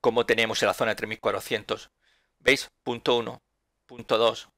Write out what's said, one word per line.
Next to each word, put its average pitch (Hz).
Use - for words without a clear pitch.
cómo 117
tenemos 110
en 107
la 95
zona 113
de 104
tres 107
mil 110
cuatrocientos, 107
¿veis? -
Punto 120
uno, 117
punto 120
dos 113